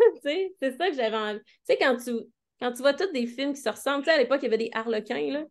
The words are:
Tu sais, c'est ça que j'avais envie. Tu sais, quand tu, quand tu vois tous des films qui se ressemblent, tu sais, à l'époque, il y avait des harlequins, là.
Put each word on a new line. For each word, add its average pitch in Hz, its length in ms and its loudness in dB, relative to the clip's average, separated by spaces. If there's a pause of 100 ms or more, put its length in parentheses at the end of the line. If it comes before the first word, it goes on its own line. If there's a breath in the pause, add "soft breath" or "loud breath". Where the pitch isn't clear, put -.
(160)
Tu - 60 -20
sais, 359 380 -2
c'est 269 180 0
ça 359 120 0
que 311 60 -4
j'avais 220 200 -2
envie. 214 240 -4
Tu - 60 -20 (180 soft breath)
sais, - 140 2
quand 269 200 4
tu, 240 140 -8 (480)
quand 247 140 -2
tu 240 80 -12
vois 277 120 4
tous 370 180 -2
des 247 140 -2
films 269 280 -4
qui 277 80 -10
se 220 80 -2
ressemblent, 277 340 -2
tu 330 60 -2
sais, 320 60 6
à - 40 4
l'époque, 262 220 2
il 277 40 -6
y - 20 0
avait 220 100 2
des 226 160 -4
harlequins, 233 580 -4
là. 302 200 -4